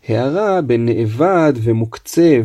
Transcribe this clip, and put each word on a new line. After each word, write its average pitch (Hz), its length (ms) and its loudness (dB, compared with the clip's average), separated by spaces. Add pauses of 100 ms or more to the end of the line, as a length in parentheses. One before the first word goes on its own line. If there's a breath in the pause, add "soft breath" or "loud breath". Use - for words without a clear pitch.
הערה 170 520 -2
בנאבד 120 920 0 (100)
ומוקצה 117 840 0